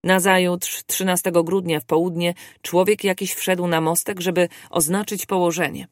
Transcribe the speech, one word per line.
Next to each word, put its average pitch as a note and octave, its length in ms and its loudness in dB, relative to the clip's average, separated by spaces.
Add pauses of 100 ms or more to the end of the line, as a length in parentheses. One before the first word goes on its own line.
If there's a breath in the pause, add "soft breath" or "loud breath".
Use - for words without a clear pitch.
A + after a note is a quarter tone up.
Nazajutrz, F3+ 800 2
trzynastego F3+ 580 0
grudnia E3+ 360 -2
w - 40 -16
południe, F3 500 0 (280 loud breath)
człowiek F#3 420 0
jakiś F#3+ 300 -2
wszedł F3+ 320 -2
na E3 140 2
mostek, E3+ 400 -2
żeby F3 280 2 (220 loud breath)
oznaczyć F#3 560 -2
położenie. E3+ 640 -2